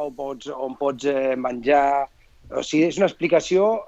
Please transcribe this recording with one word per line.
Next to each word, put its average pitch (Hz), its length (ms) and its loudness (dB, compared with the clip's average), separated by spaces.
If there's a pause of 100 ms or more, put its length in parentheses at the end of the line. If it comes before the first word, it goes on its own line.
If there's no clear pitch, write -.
on 147 100 -6
pots, 139 380 -10
on 131 240 -8
pots, 139 300 -2
eh, 139 300 0
menjar... 139 720 2 (420)
O 131 120 -4
sigui, 156 260 2
és 151 100 -4
una 190 80 4
explicació, 185 800 0